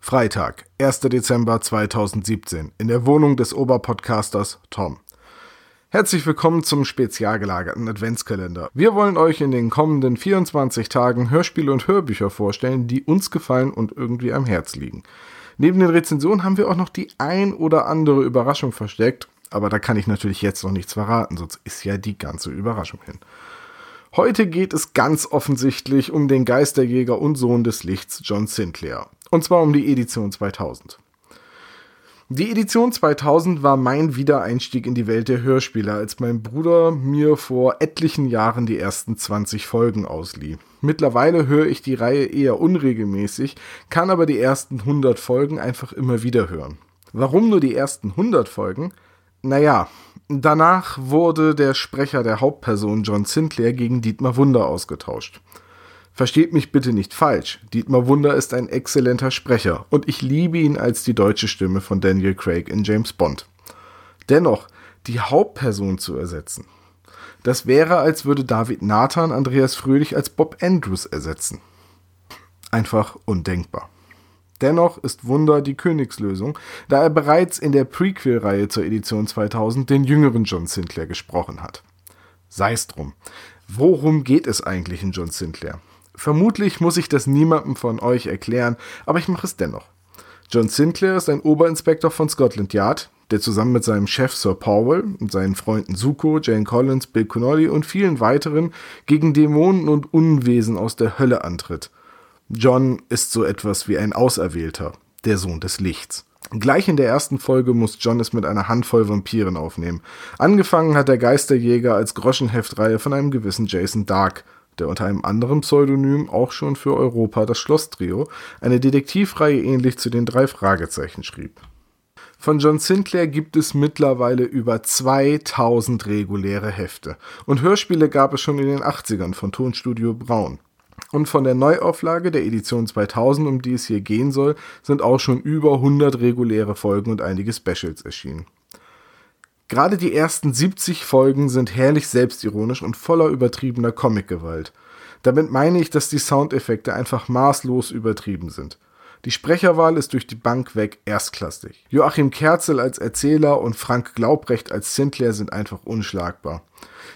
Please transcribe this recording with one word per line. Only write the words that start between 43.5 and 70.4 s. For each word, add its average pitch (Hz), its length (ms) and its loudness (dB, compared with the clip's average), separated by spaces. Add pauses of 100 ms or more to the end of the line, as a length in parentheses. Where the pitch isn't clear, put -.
kann 175 200 0
aber 170 160 4
die 143 140 0
ersten 131 460 -2
hundert 135 340 2
Folgen 143 400 -2
einfach - 320 -8
immer 123 320 -2
wieder 117 260 0
hören. 78 280 -10 (340)
Warum 147 380 2
nur 202 100 6
die 135 160 0
ersten 107 400 -4
hundert 190 320 0
Folgen? 104 460 -6 (480)
Naja, 135 480 2 (400)
danach 160 720 2
wurde 156 520 2
der 139 200 2
Sprecher 135 500 -4
der 110 160 0
Hauptperson 107 640 0
John 104 220 0
Sinclair 135 480 0
gegen 123 280 -2
Dietmar 113 360 -2
Wunder 127 300 6
ausgetauscht. - 760 -8 (680)
Versteht 156 400 2
mich 151 200 0
bitte 127 220 0
nicht 98 200 -2
falsch, - 500 0 (120)
Dietmar 123 320 2
Wunder 143 260 4
ist 131 220 -2
ein 123 140 -4
exzellenter 127 600 0
Sprecher - 640 -2
und - 180 0
ich - 140 -4
liebe 160 340 0
ihn 151 180 2
als - 280 -2
die 123 100 0
deutsche 104 340 2
Stimme 95 320 -2
von 95 220 -4
Daniel 95 320 2
Craig 87 360 -4
in 104 140 -2
James 107 300 -2
Bond. 78 340 -4 (800)
Dennoch, 143 400 2 (380)
die 120 140 -4
Hauptperson 107 800 0
zu 73 180 -8
ersetzen, 82 480 -10 (800)
das 123 240 -2
wäre, 160 300 6
als 151 280 2
würde 139 180 0
David 113 380 -2
Nathan 131 500 2
Andreas 131 440 0
Fröhlich 139 400 0
als - 160 -4
Bob - 280 -2